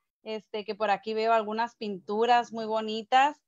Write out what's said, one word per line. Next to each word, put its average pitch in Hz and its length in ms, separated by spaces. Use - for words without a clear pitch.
este, 214 420
que 214 100
por 208 160
aquí 196 240
veo 220 180
algunas 226 440
pinturas 226 760
muy 226 140
bonitas. 220 800